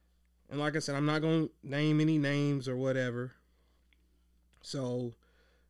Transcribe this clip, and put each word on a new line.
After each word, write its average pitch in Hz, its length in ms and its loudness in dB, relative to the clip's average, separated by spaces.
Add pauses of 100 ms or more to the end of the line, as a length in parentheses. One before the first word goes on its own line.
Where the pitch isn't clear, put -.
(520)
And 139 80 -6
like 151 160 -2
I 151 40 -4
said, 143 160 -4
I'm 139 100 0
not 151 160 2
gonna 160 260 2 (140)
name 151 400 2
any 156 160 4
names 143 500 0
or 127 80 -4
whatever. 127 580 -2 (1300)
So, 123 520 -4 (560)